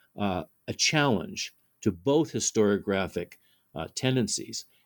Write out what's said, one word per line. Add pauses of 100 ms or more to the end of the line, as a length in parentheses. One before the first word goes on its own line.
(180)
uh, (260)
a
challenge (260)
to
both
historiographic, (360)
uh,
tendencies. (200)